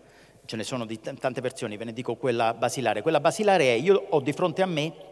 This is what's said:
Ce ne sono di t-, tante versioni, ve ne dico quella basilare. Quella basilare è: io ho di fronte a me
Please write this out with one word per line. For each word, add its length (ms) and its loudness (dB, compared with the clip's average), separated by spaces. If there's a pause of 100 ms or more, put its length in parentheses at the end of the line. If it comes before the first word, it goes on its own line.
(440)
Ce 120 -10
ne 60 -6
sono 220 -6
di 160 -10
t-, 180 -12
tante 220 -2
versioni, 360 -6
ve 100 -8
ne 60 -8
dico 220 -6
quella 400 0
basilare. 480 0
Quella 180 2
basilare 440 4
è: 80 6
io 360 4
ho 120 2
di 120 -2
fronte 300 0
a 40 2
me 260 -2 (200)